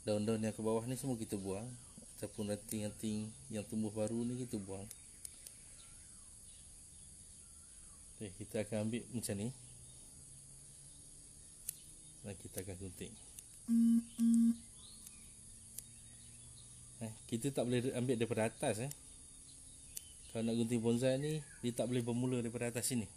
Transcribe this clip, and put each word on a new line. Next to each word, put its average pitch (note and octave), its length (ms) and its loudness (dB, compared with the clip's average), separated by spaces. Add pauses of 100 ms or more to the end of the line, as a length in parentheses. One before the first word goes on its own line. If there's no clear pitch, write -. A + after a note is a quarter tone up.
Daun-daun A2 400 4
yang A2 80 4
ke G#2 80 -4
bawah A2 240 4
ni B2 160 -2
semua C3 160 2
kita G#2+ 240 -2
buang. F#2+ 240 -2 (560)
Ataupun G#2 320 -2
ranting-ranting G#2+ 800 0 (160)
yang G#2 160 -2
tumbuh A2 240 0
baru A2 400 2
ni B2 140 0
kita B2 180 -2
buang. G2 240 -6 (3250)
Okey, G2 180 -6
kita G#2 320 0
akan G#2+ 220 2
ambil A2+ 160 -2 (100)
macam G#2+ 220 0
ni. G#2 100 0 (2750)
Dan G2+ 160 -6
kita - 220 -10 (100)
akan F#2+ 80 -4
gunting. F#2 380 -8 (3750)
Eh, A2 140 -6 (180)
kita B2 220 2
tak C3+ 100 4
boleh B2 320 4
ambil B2 240 4
daripada A2+ 320 4
atas, A#2 320 2
eh. C#3+ 80 -2 (1400)
Kalau A2+ 80 2
nak A#2 140 4
gunting A#2 260 6
bonsai A#2+ 320 8
ni, D3+ 240 2 (240)
dia A#2+ 80 4
tak A#2 160 4
boleh B2 160 4
bermula B2 400 4
daripada A#2+ 300 0
atas A#2+ 180 2
sini. A2+ 260 4